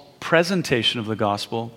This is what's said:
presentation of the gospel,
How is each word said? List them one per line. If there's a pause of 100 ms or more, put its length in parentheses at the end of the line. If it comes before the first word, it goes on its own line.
(200)
presentation
of
the
gospel,